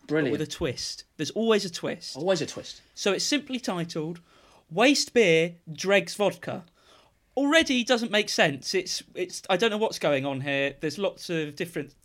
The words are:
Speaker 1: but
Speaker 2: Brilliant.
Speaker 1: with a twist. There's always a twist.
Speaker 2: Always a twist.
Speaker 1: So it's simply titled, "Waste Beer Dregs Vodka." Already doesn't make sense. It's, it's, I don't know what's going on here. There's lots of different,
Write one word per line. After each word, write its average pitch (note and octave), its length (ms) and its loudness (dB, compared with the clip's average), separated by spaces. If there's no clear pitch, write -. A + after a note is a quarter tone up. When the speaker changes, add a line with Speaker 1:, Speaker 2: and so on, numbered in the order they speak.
Speaker 1:
but - 60 -20
Speaker 2:
Brilliant. D3 260 2
Speaker 1:
with D3 80 -2
a D3+ 100 -6
twist. - 540 -6
There's - 160 -6
always A3 320 2
a F#3 60 -6
twist. - 480 -8
Speaker 2:
Always E3+ 240 0
a B2 40 -2
twist. - 360 -14
Speaker 1:
So G3+ 200 -2
it's F3 100 -2
simply C4 360 -2
titled, E3+ 600 -4
"Waste A#3+ 440 4
Beer E3+ 420 6
Dregs F#3+ 440 0
Vodka." - 500 -2
Already C#4+ 460 4
doesn't A#3 280 0
make G#3 180 2
sense. D3+ 440 0
It's, - 300 -2
it's, - 360 -8
I F#3+ 80 4
don't A3+ 120 4
know G#3+ 80 -2
what's G#3+ 220 0
going C#3+ 260 2
on C#3 140 -4
here. C#3 400 -2
There's D3+ 180 -4
lots F#3+ 320 -4
of D3+ 280 -4
different, E3 360 -6